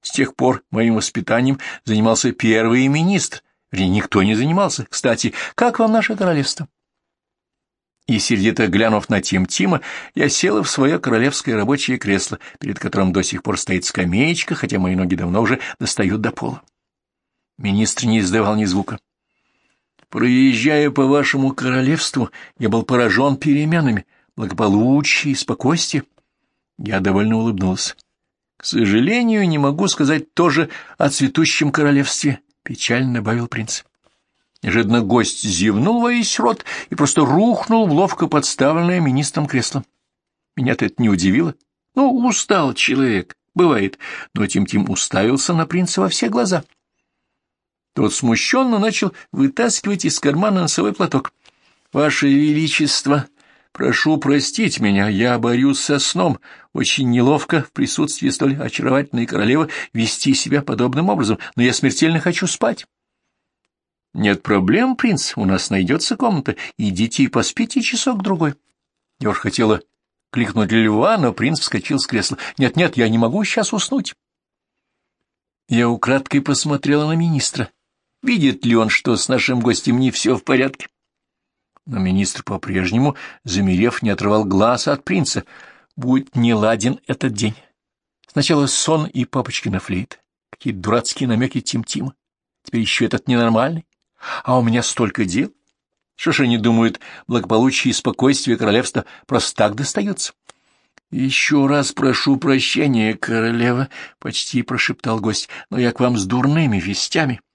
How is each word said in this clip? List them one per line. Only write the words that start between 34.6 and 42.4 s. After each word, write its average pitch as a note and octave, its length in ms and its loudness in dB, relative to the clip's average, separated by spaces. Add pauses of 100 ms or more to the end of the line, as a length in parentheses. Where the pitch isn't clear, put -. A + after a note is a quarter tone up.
Неожиданно A2+ 400 2
гость A2 400 0
зевнул G#2+ 580 0
во A#3+ 120 0
весь A#3+ 280 -2
рот - 240 0 (280)
и - 40 -6
просто D3 300 2
рухнул A3 600 2
в D#3+ 40 2
ловко F3 360 0
подставленное D#3+ 720 0
министром C#3+ 480 0
кресло. C3 360 -2 (720)
Меня-то A#2+ 300 0
это - 160 -4
не A2+ 80 4
удивило. G2+ 460 0 (400)
Ну, C4 280 2
устал F#3 520 0